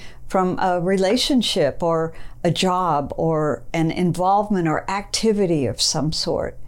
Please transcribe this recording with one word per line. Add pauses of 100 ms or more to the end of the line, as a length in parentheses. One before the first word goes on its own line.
(280)
from
a
relationship
or (300)
a
job
or (100)
an
involvement
or
activity
of
some
sort. (100)